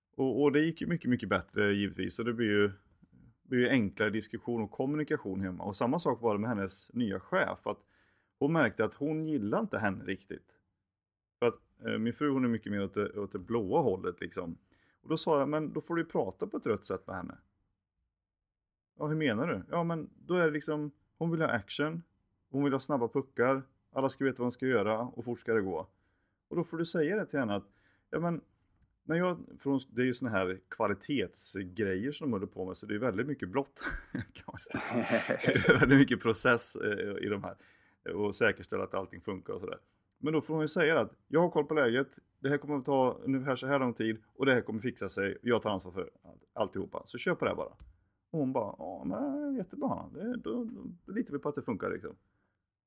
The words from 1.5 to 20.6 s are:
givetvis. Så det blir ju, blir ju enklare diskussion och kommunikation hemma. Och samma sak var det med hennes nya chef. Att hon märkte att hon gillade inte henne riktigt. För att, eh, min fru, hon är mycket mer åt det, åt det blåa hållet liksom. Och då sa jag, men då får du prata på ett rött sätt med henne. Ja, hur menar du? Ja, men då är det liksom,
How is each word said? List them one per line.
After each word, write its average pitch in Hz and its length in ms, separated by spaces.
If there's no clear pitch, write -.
givetvis. 98 400
Så - 80
det 120 100
blir 117 140
ju, 104 260
blir 127 160
ju 123 100
enklare 107 420
diskussion 113 520
och 101 80
kommunikation 139 680
hemma. 90 240
Och 98 120
samma 131 220
sak 135 220
var 113 140
det 101 60
med 110 100
hennes 98 420
nya 101 280
chef. - 460
Att 104 120
hon 143 140
märkte 120 320
att 104 100
hon 156 320
gillade 143 340
inte 214 180
henne 104 260
riktigt. - 540
För 120 80
att, 117 140
eh, 110 140
min 117 140
fru, 147 180
hon 135 140
är 123 40
mycket 110 240
mer 101 120
åt 92 100
det, 101 240
åt 101 140
det 104 60
blåa 110 420
hållet 92 400
liksom. 87 380
Och - 60
då 156 80
sa 156 220
jag, 135 100
men 151 240
då 156 80
får - 140
du 165 100
prata 127 420
på 208 100
ett - 100
rött - 180
sätt 95 220
med 95 100
henne. 90 220
Ja, - 80
hur 151 100
menar 139 300
du? 117 240
Ja, 170 140
men 170 260
då 170 80
är 180 100
det 160 60
liksom, 151 400